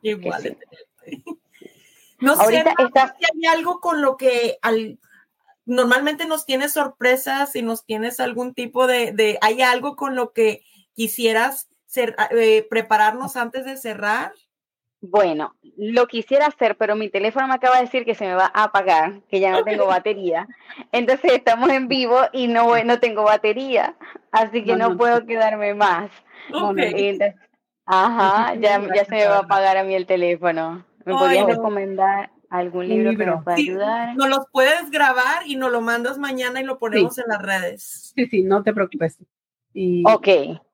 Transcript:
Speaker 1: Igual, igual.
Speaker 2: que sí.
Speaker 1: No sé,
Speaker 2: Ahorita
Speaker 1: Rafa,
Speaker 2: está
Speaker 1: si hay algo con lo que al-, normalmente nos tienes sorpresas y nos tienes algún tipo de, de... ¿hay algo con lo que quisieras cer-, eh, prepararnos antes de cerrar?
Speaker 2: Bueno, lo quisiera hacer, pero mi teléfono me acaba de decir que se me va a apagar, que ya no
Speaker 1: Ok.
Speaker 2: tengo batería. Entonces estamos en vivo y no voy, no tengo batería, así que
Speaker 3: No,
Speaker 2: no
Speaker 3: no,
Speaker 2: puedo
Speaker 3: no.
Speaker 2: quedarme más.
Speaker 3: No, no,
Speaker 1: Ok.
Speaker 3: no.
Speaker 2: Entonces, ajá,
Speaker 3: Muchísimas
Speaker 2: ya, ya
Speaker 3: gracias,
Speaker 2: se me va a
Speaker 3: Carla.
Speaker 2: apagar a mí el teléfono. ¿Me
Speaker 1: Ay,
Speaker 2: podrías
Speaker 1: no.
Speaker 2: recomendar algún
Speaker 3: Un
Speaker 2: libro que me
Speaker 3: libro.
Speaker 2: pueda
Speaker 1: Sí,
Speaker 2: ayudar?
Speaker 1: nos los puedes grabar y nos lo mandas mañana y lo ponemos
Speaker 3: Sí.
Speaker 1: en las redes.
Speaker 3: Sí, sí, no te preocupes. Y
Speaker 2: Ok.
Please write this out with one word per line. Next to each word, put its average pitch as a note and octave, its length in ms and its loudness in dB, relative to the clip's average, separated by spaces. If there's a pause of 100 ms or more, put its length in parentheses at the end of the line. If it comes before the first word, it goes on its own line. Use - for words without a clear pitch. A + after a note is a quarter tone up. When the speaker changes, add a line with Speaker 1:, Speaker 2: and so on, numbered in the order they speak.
Speaker 1:
Igual, G#3 220 -6 (180)
igual. - 0 -
Speaker 2:
que - 720 -16
sí. - 120 -16 (960)
Speaker 1:
No C#4 160 2
sé, - 60 2
Speaker 2:
Ahorita A3+ 220 4 (160)
Speaker 1:
Rafa, C4 40 6
Speaker 2:
está C4 360 2
Speaker 1:
si E4+ 60 -2
hay D#4+ 300 0
algo F4 240 -4
con D#4+ 220 -2
lo C4+ 160 0
que A#3+ 460 0
al-, A3 340 -2 (680)
normalmente B3+ 600 0
nos D#4 200 -4
tienes C#4 280 -2
sorpresas C4+ 800 -2
y B3+ 60 -4
nos A3+ 240 -6
tienes A3 340 -6
algún B3 360 -6
tipo B3 320 0
de, B3 240 0
de... G#3+ 300 0
¿hay A3+ 200 2
algo B3+ 340 0
con C4+ 200 -6
lo A#3+ 180 -4
que G#3+ 300 0 (300)
quisieras A3+ 760 -2 (180)
cer-, A#3 280 -4 (160)
eh, A3 380 4
prepararnos A3 680 0
antes B3 280 -6
de C4+ 120 -12
cerrar? G#3+ 560 -6 (680)
Speaker 2:
Bueno, F3 520 0 (220)
lo A3+ 300 0
quisiera C4+ 380 0
hacer, A#3 320 0
pero G#3+ 180 0
mi G#3+ 140 -4
teléfono A3 380 -2
me C4 80 0
acaba B3+ 220 4
de B3 80 2
decir B3 200 -4
que A3+ 80 -2
se G#3 140 -6
me F#3 80 -2
va F#3 180 2
a G#3+ 120 2
apagar, F#3 640 0
que G3 100 0
ya F#3+ 120 2
no F#3 80 2
Speaker 1:
Ok. A3 60 0
Speaker 2:
tengo G#3 220 0
batería. F#3 600 -2 (440)
Entonces B3+ 420 2
estamos B3 380 2
en C4 160 0
vivo B3 300 0 (160)
y B3+ 140 -2
no A#3 180 2
voy, A#3 180 4
no A#3+ 160 2
tengo A3 240 0
batería, G#3+ 720 0 (360)
así A3 320 0
que G3+ 100 0
Speaker 3:
No, - 40 0
Speaker 2:
no A#3 140 2
Speaker 3:
no, F3+ 60 -4
Speaker 2:
puedo A#3+ 240 4
Speaker 3:
no. A3+ 40 -14
Speaker 2:
quedarme G#3+ 480 -2
más. G3+ 380 0 (400)
Speaker 3:
No, - 100 -6
no, G#3 80 -2
Speaker 1:
Ok. G3 80 -2
Speaker 3:
no. C4+ 60 0
Speaker 2:
Entonces, G3+ 520 -2 (520)
ajá, G#3 680 2
Speaker 3:
Muchísimas A3+ 80 -6
Speaker 2:
ya, G#3 80 4
ya G3+ 160 2
Speaker 3:
gracias, G3+ 220 2
Speaker 2:
se G#3+ 80 -6
me G#3 100 4
va - 0 -
a G3+ 160 4
Speaker 3:
Carla. F3+ 40 -4
Speaker 2:
apagar F#3+ 320 2
a F#3+ 60 0
mí F#3+ 120 -2
el F#3 100 -2
teléfono. F3 800 -2 (180)
¿Me F#3 100 -6
Speaker 1:
Ay, F3+ 60 0
Speaker 2:
podrías F#3 280 4
Speaker 1:
no. A#3 80 2
Speaker 2:
recomendar G3 760 -2 (200)
algún F3+ 320 -4
Speaker 3:
Un F#3 60 -6
Speaker 2:
libro A3 220 2
que A3 60 -2
me G#3 80 -2
Speaker 3:
libro. E3 180 -2
Speaker 2:
pueda F3 140 -2
Speaker 1:
Sí, F#3 120 0
Speaker 2:
ayudar? A3+ 480 -4
Speaker 1:
nos C4+ 120 0
los C4+ 220 -2
puedes D4 400 2
grabar D4 560 0
y C#4+ 80 -6
nos C4 160 -2
lo A#3+ 100 -2
mandas A#3 380 -4
mañana C4 420 -6
y - 20 -6
lo C4+ 140 -8
ponemos G#3+ 380 0
Speaker 3:
Sí. B3+ 60 -10
Speaker 1:
en A#3 60 -8
las G#3 140 -4
redes. F#3+ 720 -8
Speaker 3:
Sí, B3 120 -2
sí, G3 160 0
no G3 180 2
te G#3 100 -2
preocupes. F#3 460 -4 (560)
Y F3+ 320 -2
Speaker 2:
Ok. D#3+ 220 4 (460)